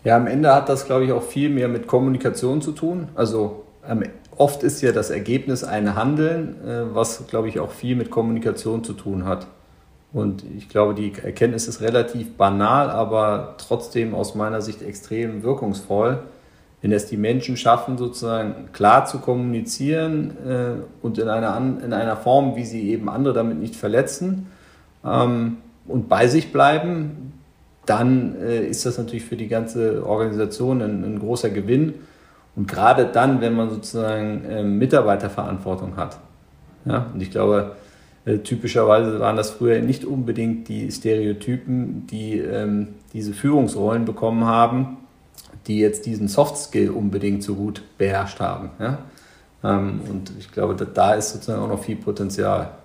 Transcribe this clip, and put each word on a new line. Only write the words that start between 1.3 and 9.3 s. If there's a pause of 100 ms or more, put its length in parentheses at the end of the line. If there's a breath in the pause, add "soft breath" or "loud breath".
mehr
mit
Kommunikation
zu
tun.
Also, (220)
ähm, (320)
oft
ist
ja
das
Ergebnis
ein
Handeln, (120)
äh,
was,
glaube
ich,
auch
viel
mit
Kommunikation
zu
tun
hat. (680 soft breath)